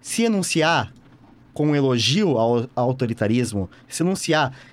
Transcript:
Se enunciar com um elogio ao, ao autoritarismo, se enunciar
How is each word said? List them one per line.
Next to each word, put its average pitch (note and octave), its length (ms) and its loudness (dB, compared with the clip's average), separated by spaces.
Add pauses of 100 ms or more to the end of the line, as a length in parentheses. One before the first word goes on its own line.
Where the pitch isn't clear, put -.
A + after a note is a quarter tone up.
Se - 220 -4
enunciar E3 680 0 (600)
com D3+ 140 0
um D3+ 80 2
elogio C3+ 640 2
ao, A#2 360 0
ao B2 140 0
autoritarismo, A2+ 800 -2 (180)
se - 140 -6
enunciar D#3+ 500 0 (200)